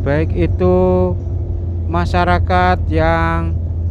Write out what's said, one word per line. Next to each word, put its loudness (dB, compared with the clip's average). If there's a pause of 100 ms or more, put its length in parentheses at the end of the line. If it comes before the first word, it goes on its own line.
baik 0
itu 2 (1120)
masyarakat 2
yang 0 (360)